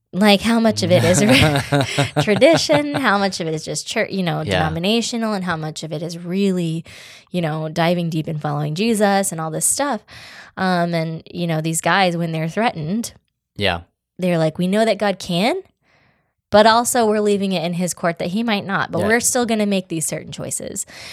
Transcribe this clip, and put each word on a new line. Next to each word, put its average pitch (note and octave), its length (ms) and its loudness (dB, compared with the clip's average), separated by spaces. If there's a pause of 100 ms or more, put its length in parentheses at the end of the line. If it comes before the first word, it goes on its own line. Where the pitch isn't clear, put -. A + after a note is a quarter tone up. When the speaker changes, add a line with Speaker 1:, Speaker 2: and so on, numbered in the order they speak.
(120)
Speaker 1:
like, G3+ 300 4
how A#3 180 2
much A3 240 2
of F3 80 2
it F3+ 100 6
is F3+ 180 4
Speaker 2:
<laughs> C#3+ 1000 2
Speaker 1:
<laughs> D3 60 0
tradition, D4 680 4
how A#3+ 240 2
much G3 220 -2
of E3 80 -2
it D#3+ 60 -2
is D#3 100 -6
just D3+ 220 -8
church, - 260 -4
you F#3+ 100 -2
know, D#3 200 -2
Speaker 2:
Yeah. D3+ 160 0
Speaker 1:
denominational, G#3+ 760 -2
and F#3+ 120 -4
how F3+ 120 -2
much D#3 260 -8
of D#3+ 100 -10
it D#3 100 -6
is F3+ 160 -8
really, F3 680 -2 (480)
you F3+ 80 -2
know, D#3 280 -4
diving E3+ 420 0
deep D#3 180 -4
and D3+ 120 -6
following D3+ 360 -4
Jesus G3+ 560 2
and D#3+ 80 -8
all D#3+ 100 -6
this D#3+ 160 -4
stuff. C4+ 360 -2 (540)
Um, F3 380 0
and, D#3+ 340 -4
you F3 200 -4
know, D#3 120 0
these D#3+ 200 -2
guys, F3 360 2
when E3+ 140 -2
they're D#3+ 180 -4
threatened, G#3 680 -4 (420)
Speaker 2:
Yeah. F2+ 240 0 (380)
Speaker 1:
they're F3 200 0
like, D#3+ 180 0
"We F3+ 120 -2
know G#3+ 160 2
that G#3+ 140 0
God G3 200 -2
can, G3 380 -2 (960)
but G#3 140 6
also A#3 440 4
we're G#3+ 100 2
leaving G3+ 320 0
it F3 140 -2
in F3 80 -2
his F3 200 -4
court E3+ 280 -4
that E3+ 80 -2
he G#3 160 -2
might G#3 200 -2
not, E3+ 280 -2
but E3+ 80 -2
Speaker 2:
Yeah. G#3 80 0
Speaker 1:
we're A3+ 100 4
still B3 280 0
gonna G#3+ 200 0
make F#3+ 220 -2
these E3 180 -4
certain - 240 -8
choices." - 560 -10 (260)